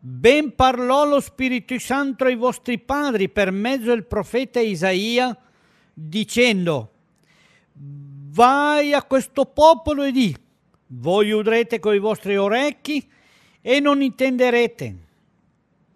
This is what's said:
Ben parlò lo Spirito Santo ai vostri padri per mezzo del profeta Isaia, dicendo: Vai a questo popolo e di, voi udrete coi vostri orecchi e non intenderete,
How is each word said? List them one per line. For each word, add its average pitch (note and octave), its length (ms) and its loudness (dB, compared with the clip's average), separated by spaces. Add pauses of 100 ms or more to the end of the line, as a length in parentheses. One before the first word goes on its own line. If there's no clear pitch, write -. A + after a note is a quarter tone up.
Ben A3 540 2
parlò B3+ 500 2
lo C#4+ 160 2
Spirito B3+ 580 -6
Santo C4+ 460 -4
ai B3+ 120 2
vostri A#3+ 420 -4
padri C4 500 -2
per G3 220 -2
mezzo A3 360 -4
del A#3 200 -2
profeta A3+ 540 -4
Isaia, G#3+ 760 -2 (560)
dicendo: E3+ 1000 -2 (800)
Vai D#3+ 1200 0
a C4+ 80 2
questo C4+ 420 -2
popolo D4 600 2
e C#4 80 -2
di, A#3 220 0 (520)
voi F3+ 460 0
udrete A3+ 480 0
coi G#3 180 0
vostri G3+ 380 -2
orecchi B3+ 720 -2 (540)
e C4 200 2
non C#4+ 200 2
intenderete, A#3+ 960 0 (1000)